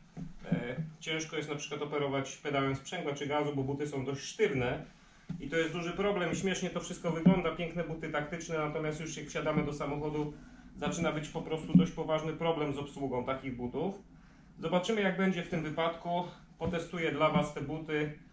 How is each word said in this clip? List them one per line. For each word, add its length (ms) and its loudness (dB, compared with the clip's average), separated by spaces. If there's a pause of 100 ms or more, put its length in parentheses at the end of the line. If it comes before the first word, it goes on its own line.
(440)
e, 320 -2 (240)
ciężko 360 -4
jest 120 -2
na 80 -2
przykład 260 -6
operować 540 0
pedałem 400 2
sprzęgła 380 -4
czy 120 -4
gazu, 300 2
bo 60 2
buty 240 -2
są 180 -2
dość 180 -2
sztywne. 640 2 (560)
I 80 -8
to 80 0
jest 160 4
duży 200 -2
problem. 420 2
Śmiesznie 360 0
to 100 -2
wszystko 300 -4
wygląda, 460 6
piękne 280 -4
buty 260 -6
taktyczne, 480 -4
natomiast 420 -2
już 160 -8
jak 100 -8
wsiadamy 380 0
do 80 -2
samochodu, 600 -2 (440)
zaczyna 360 0
być 160 -4
po 140 -4
prostu 360 4
dość 140 6
poważny 400 0
problem 420 0
z 40 -4
obsługą 460 -4
takich 320 -4
butów. 380 -2 (640)
Zobaczymy, 420 2
jak 160 4
będzie 260 2
w 60 -10
tym 140 0
wypadku. 640 0 (340)
Potestuję 540 0
dla 180 6
Was 240 2
te 60 -6
buty 580 -2 (140)